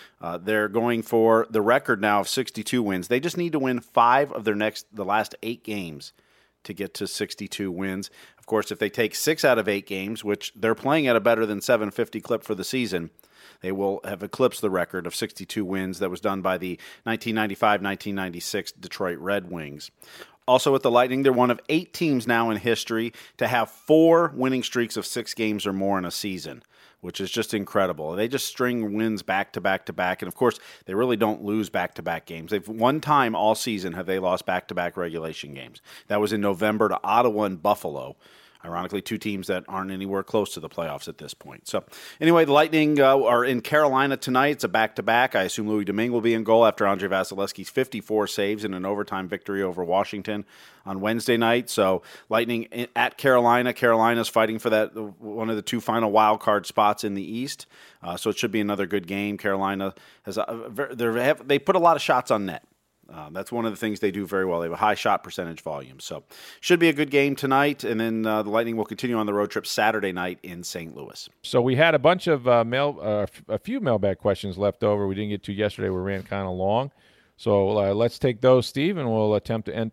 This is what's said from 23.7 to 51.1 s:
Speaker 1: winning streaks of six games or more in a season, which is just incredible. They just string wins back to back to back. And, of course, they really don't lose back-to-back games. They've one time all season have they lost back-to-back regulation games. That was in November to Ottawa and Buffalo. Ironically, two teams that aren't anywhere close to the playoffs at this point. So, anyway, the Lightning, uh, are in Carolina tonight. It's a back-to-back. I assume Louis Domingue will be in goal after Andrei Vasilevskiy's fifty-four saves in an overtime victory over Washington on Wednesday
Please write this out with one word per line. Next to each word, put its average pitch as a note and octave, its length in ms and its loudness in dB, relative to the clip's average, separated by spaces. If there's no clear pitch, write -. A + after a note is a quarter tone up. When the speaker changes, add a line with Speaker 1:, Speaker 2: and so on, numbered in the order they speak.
Speaker 1:
winning C3 300 0
streaks A#2+ 340 -2
of G2+ 80 -4
six - 300 -8
games G#2+ 320 -2
or G2 60 -2
more G2 260 0
in F2+ 60 -4
a E2+ 80 -6
season, D#2+ 500 -8
which F2 200 -10
is F#2+ 120 -6
just - 200 -4
incredible. F2+ 600 -2
They G#2 160 -2
just C3 180 -6
string A#2+ 480 -4
wins A2 300 -2
back F#2+ 300 -2
to F#2 60 -10
back F#2+ 260 -2
to - 60 -10
back. F#2 300 -2
And, F#2 60 -6
of - 80 -14
course, A#2+ 240 2
they F#2+ 100 -8
really A#2+ 220 0
don't G#2+ 260 0
lose G#2 260 -2
back-to-back F2 580 -6
games. E2 260 -12
They've G2+ 160 -4
one A#2+ 320 2
time C3+ 340 2
all G#2+ 220 2
season F#2+ 380 -4
have F2+ 120 -8
they F#2+ 140 0
lost F2+ 260 0
back-to-back F2+ 500 -4
regulation D#2+ 560 -8
games. C2+ 300 -18
That G#2 140 0
was G#2 120 2
in G#2 100 0
November G#2 480 2
to F#2 120 -2
Ottawa G#2+ 400 4
and F#2+ 180 -2
Buffalo. D2 540 -2
Ironically, F2+ 380 -6
two A2+ 160 -6
teams G2 280 -8
that F#2 220 -2
aren't F#2+ 240 -6
anywhere G2 320 -4
close G#2 300 -2
to E2+ 60 -12
the D#2 80 -10
playoffs D#2 380 -8
at E2 120 -14
this D2+ 160 -16
point. - 340 -20
So, G2 160 -4
anyway, E3 260 6
the C#3+ 60 2
Lightning, D3+ 460 4
uh, C3+ 180 8
are A#2+ 280 4
in B2 160 0
Carolina C#3 560 2
tonight. B2+ 320 2
It's D3 160 -2
a A2 40 2
back-to-back. A2+ 680 2
I F#2+ 80 2
assume G#2 240 -4
Louis G#2+ 160 0
Domingue G#2 260 -2
will A#2 120 0
be A#2 120 4
in A2+ 80 -2
goal A2+ 240 6
after G#2 180 2
Andrei G2 240 0
Vasilevskiy's F#2+ 600 -4
fifty-four G#2+ 580 -2
saves G#2 380 -2
in F#2+ 100 -6
an F2+ 100 -6
overtime G2 440 -6
victory G2 340 -6
over F2+ 220 -4
Washington G2+ 600 -2
on G2 160 -8
Wednesday A2+ 360 0